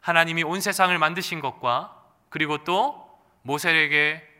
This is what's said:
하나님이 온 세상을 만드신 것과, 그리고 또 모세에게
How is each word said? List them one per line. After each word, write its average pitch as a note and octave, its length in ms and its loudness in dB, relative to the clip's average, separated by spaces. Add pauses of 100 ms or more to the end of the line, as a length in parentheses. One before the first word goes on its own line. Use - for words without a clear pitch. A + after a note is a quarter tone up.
하나님이 E3 420 2
온 E3+ 160 -2
세상을 F#3 380 2
만드신 E3+ 420 -2
것과, C3 640 -4 (260)
그리고 D3+ 340 -2
또 G#3+ 540 -2 (260)
모세에게 D3+ 840 0 (120)